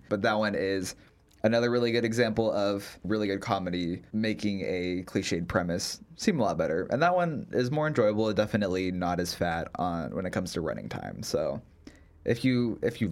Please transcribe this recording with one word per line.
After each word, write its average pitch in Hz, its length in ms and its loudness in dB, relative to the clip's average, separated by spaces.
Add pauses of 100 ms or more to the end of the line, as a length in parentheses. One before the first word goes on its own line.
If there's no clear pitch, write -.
But 104 140 -2
that 107 160 2
one 104 160 0
is 95 400 -2 (480)
another 117 260 4
really 120 220 2
good 117 120 2
example 113 480 2
of 101 520 -2
really 107 240 0
good 98 140 0
comedy 90 600 -2 (100)
making 104 500 -2
a 90 440 -2
cliched 92 420 -2
premise 87 540 -2 (160)
seem 175 220 2
a 113 40 2
lot 87 140 0
better. 82 320 0
And 135 120 2
that 180 140 4
one 165 360 0
is 123 200 2
more 151 160 0
enjoyable, 107 460 4
definitely 92 580 2
not 87 300 0
as 87 140 -2
fat 85 400 -2
on 85 400 -2
when 92 100 -4
it 90 60 -6
comes 92 220 -4
to 85 80 -2
running 55 280 -4
time. - 340 -8
So 73 380 -2 (640)
if - 180 0
you, 123 400 2
if - 160 0
you 107 120 0